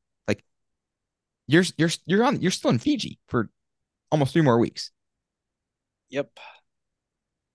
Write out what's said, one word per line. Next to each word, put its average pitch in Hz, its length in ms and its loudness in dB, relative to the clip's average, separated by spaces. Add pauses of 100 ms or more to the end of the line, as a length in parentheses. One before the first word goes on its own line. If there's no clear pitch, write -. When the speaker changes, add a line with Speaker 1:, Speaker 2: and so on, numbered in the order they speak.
(280)
Speaker 1:
like, 104 160 -4 (1000)
you're, 165 180 4 (140)
you're, 165 120 0 (140)
you're 196 200 0
on, 262 180 -2
you're 175 80 0
still - 200 -2
in 123 80 2
Fiji - 400 -4 (100)
for 117 200 -4 (600)
almost 147 220 0
three 170 100 2
more 120 160 4
weeks. - 320 -4 (1200)
Speaker 2:
Yep. 139 280 -8 (1160)